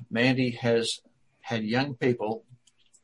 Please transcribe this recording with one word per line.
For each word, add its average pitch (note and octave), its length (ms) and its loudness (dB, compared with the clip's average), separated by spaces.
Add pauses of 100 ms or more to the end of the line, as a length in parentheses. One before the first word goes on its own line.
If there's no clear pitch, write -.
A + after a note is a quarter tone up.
Mandy B2 420 2
has A#2 480 0 (420)
had A2+ 220 -4
young B2+ 320 -2
people A2+ 480 0 (600)